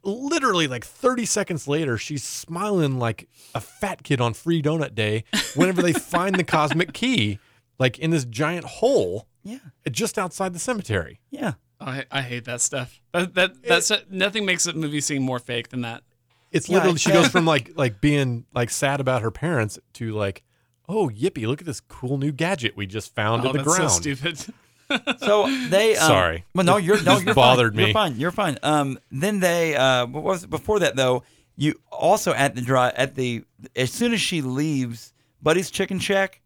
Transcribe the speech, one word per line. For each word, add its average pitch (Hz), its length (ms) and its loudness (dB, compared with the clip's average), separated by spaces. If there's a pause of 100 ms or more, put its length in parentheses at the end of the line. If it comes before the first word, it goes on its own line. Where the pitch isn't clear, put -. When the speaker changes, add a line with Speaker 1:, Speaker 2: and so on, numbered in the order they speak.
Speaker 1:
literally, 240 640 0
like, 123 180 -8
thirty 247 400 -2
seconds 185 420 -4
later, 143 300 0
she's 139 260 -8
smiling 170 760 -2
like 117 300 -4 (260)
a 113 80 -4
fat - 420 -8
kid 135 180 0
on 117 120 2
Free 165 280 0
Donut 147 340 -2
Day 107 280 0 (320)
whenever 180 260 2
they 175 120 2
find 180 420 -2
the 185 80 0
cosmic 151 500 0
key, 123 460 0 (400)
like, 131 200 0
in 160 120 -2
this 147 140 0
giant 151 400 -4
hole 131 640 0 (160)
Speaker 2:
Yeah. 226 140 -14 (320)
Speaker 1:
just 151 280 -4
outside 190 360 -4
the 175 60 -12
cemetery. 113 600 -4 (100)
Speaker 2:
Yeah. 262 240 -4 (260)
Speaker 3:
I, 135 320 -10
I 139 100 -2
hate 123 240 -8
that 120 160 -6
stuff. - 400 -6 (100)
That, 180 220 -2
that, 185 180 2 (120)
Speaker 1:
It - 40 -
Speaker 3:
that's 170 240 2
a, 208 180 -2
nothing 196 360 -2
makes 180 220 0
a 165 60 -6
movie 151 280 -4
seem 135 220 -2
more 127 160 -2
fake 120 300 -6
than 127 120 -6
that. 117 220 -10 (480)
Speaker 1:
It's - 180 -2
Speaker 2:
Yeah, 175 80 2
Speaker 1:
literally, 170 220 2
she - 100 0
Speaker 2:
yeah. - 60 6
Speaker 1:
goes 175 140 6
from, 170 160 2
like, 156 300 0
like, 131 260 -2
being, 139 520 0
like, 120 160 -2
sad 139 320 -2
about 127 220 0
her 113 80 -2
parents 139 480 -4 (140)
to, 113 180 -8
like, 101 320 -4 (440)
"Oh, 185 220 0
yippee, 113 380 -4
look 139 140 -2
at 180 40 -16
this 139 160 -8
cool 131 360 -6
new 143 140 -2
gadget 143 460 -4
we 101 80 -4
just 101 300 -10
found 117 300 0
Speaker 3:
Oh, 135 60 2
Speaker 1:
in 147 60 0
the 135 60 0
Speaker 3:
that's 147 80 2
so 180 60 4
Speaker 1:
ground." 156 140 2
Speaker 3:
stupid. 139 480 -2 (100)
<laughs> - 60 -16 (640)
Speaker 2:
So 208 280 4 (220)
they, 208 260 4
um, - 140 4
Speaker 1:
Sorry. 87 340 4 (100)
Speaker 2:
well, 180 120 2
no, 180 100 6
you're, 196 260 2
no, 175 140 6
Speaker 1:
This 190 80 0
Speaker 2:
you're 233 100 0
Speaker 1:
bothered 123 420 6
Speaker 2:
fine. 110 40 2
You're 107 80 6
Speaker 1:
me. 107 60 2
Speaker 2:
fine. 170 260 0
You're 165 120 0
fine. 175 300 -2
Um, 143 380 0 (100)
then 190 300 -2
they, 170 340 2
uh, 131 320 2
what 131 160 -8
was 180 220 -2
it - 60 -18
before 202 300 -2
that 147 180 2
though? 127 260 2 (320)
You 151 240 0 (100)
also 175 440 2
at 127 220 0
the 123 60 -8
dri-, 127 160 2 (160)
at 135 220 -2
the, 123 300 -4 (280)
as 123 200 0
soon 240 180 0
as 220 80 0
she 160 220 -2
leaves, 131 720 -4 (280)
Buddy's 165 300 2
Chicken 190 280 -4
Shack. 196 460 -2